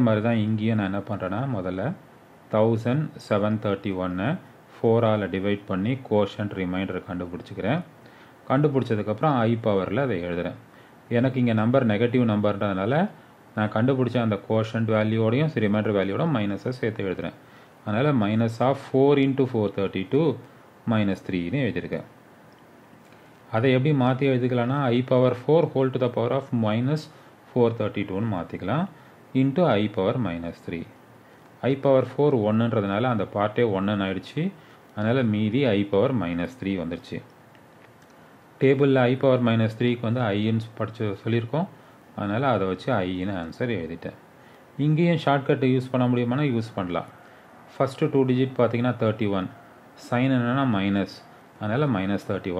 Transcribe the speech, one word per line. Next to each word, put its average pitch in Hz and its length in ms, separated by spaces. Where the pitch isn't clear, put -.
மாதிரி 107 240
தான் 113 180
இங்கேயும் 110 340
நான் 95 100
என்ன 101 180
பண்றேன்னா, 95 320
முதல்ல 92 260
தௌசண்ட் 117 520
செவன் 107 360
தேர்ட்டி 101 280
ஒன்னை 92 240
ஃபோரால் 110 600
divide 101 360
பண்ணி 101 240
கோஷன்ட் 104 500
reminder 92 480
கண்டுபிடிச்சிக்கிறேன். 90 760
கண்டுபிடிச்சதுக்கப்புறம் 127 840
I 117 40
பவர்ல 98 400
அதை 107 100
எழுதுறேன். 87 320
எனக்கு 127 240
இங்க 117 200
number 123 220
negative 120 380
நம்பர்ன்றதுனால 104 600
நான் 107 180
கண்டுபிடிச்ச 123 420
அந்த 104 100
கோஷன்ட் 110 460
வேல்யூவோடையும் 113 560
ரிமைண்டர் 104 320
வேல்யூவோட 98 280
மைனஸை 101 420
சேர்த்து 107 300
எழுதுறேன். 85 280
அதனால 123 300
minus 110 320
of 135 100
four 139 220
into 135 280
four 107 140
thirty-two 98 480
minus 101 340
three-ன்னு 92 380
எழுதியிருக்கேன். 85 420
அதை 127 200
எப்படி 135 160
மாத்தி 131 260
எழுதிக்கலாம்னா, 127 480
I 123 40
power 127 220
four 156 180
whole 135 240
to 120 80
the 127 120
power 117 220
of 135 80
minus 127 380
four 120 160
thirty-two-ன்னு 101 560
மாத்திக்கலாம். 117 500
into 139 200
I 107 40
power 104 180
minus 85 280
three. 85 180
I 139 60
power 135 200
four 147 160
ஒன்னுன்றதுனால 110 640
அந்த 95 120
பார்ட்டே 107 300
ஒன்னுன்னு 98 300
ஆயிடுச்சு. 95 360
அதனால 113 260
மீதி 107 280
I 101 60
power 107 180
minus 85 280
three 98 200
வந்துருச்சு. 85 380
டேபிள்ல 135 380
I 131 120
power 127 160
minus 113 280
three-க்கு 120 300
வந்து 123 120
I-ன்னு 110 360
படிச்சு 110 240
சொல்லியிருக்கோம். 117 460
அதனால 104 260
அதை 95 160
வச்சு - 240
I-ன்னு 92 460
ஆன்சர் 85 360
எழுதிட்டேன். 82 400
இங்கேயும் 160 400
shortcut 139 400
use 127 180
பண்ண 127 180
முடியுமானா 123 340
யூஸ் 113 220
பண்ணலாம். 87 320
First 135 280
two 139 60
digit 127 280
பார்த்தீங்கன்னா 120 340
தேர்ட்டி 110 240
ஒன். 92 100
Sign 131 300
என்னன்னா 123 280
minus, 98 380
அதனால 113 260
மைனஸ் 98 340
தேர்ட்டி 95 300